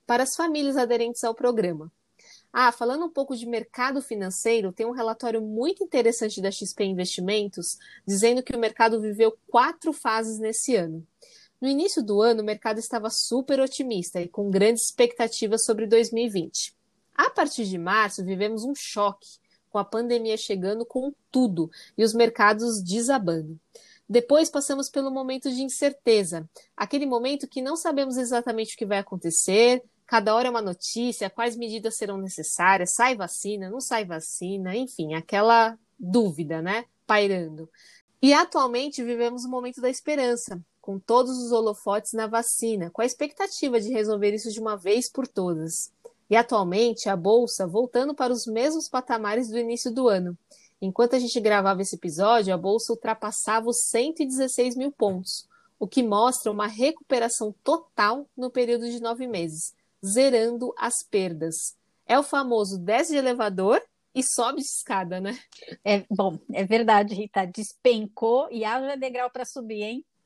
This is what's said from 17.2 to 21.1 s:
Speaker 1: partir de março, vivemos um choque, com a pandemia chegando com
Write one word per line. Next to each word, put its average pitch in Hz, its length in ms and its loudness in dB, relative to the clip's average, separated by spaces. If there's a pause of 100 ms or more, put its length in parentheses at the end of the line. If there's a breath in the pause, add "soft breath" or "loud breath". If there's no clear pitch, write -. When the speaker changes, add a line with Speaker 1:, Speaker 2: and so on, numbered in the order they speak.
Speaker 1:
partir 294 360 0
de 185 120 -4
março, 190 480 0
vivemos 208 380 -2
um 269 100 -4
choque, 202 540 -2 (420)
com - 80 -4
a 202 60 0
pandemia 226 540 -2
chegando 208 480 -4
com 262 280 -4 (160)